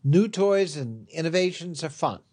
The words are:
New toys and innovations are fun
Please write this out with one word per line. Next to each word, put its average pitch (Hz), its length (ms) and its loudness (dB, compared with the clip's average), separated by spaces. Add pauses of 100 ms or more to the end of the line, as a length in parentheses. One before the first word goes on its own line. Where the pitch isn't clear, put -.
New 180 240 6
toys 196 480 2
and 113 320 -10
innovations 170 720 -2
are 160 60 -6
fun 127 320 -4 (120)